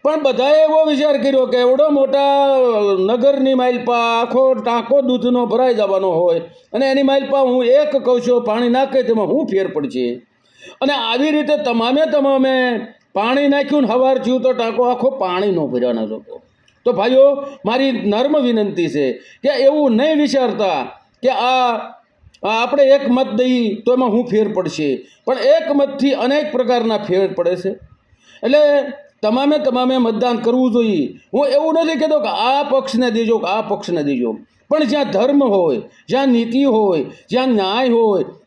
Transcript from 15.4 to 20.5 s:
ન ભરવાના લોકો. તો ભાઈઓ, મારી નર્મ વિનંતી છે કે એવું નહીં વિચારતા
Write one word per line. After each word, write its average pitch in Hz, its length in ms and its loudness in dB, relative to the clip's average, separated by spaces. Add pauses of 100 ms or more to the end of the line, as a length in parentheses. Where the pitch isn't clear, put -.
ન 170 120 0
ભરવાના 120 420 -2
લોકો. - 400 -10 (440)
તો 240 80 2
ભાઈઓ, 262 520 4 (200)
મારી 262 260 0
નર્મ 226 480 0
વિનંતી 208 500 -2
છે 135 240 -2
કે - 360 -6 (140)
એવું 285 280 4
નહીં 285 260 0
વિચારતા 220 680 0 (380)